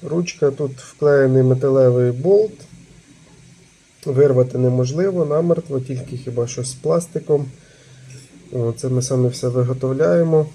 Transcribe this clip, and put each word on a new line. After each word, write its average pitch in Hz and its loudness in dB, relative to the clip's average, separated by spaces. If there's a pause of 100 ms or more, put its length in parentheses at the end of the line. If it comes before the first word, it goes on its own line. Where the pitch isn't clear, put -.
Ручка, 156 -4
тут 135 -8
вклеєний 135 2
металевий 127 4
болт. 196 2 (1500)
Вирвати 127 2
неможливо, 135 0
намертво, 160 -2
тільки 127 -10
хіба 120 -6
що 123 -8
з - -10
пластиком. 156 -2 (1040)
О, 117 -4
це 135 -6
ми 127 -2
самі 127 0
все 123 -6
виготовляємо 135 0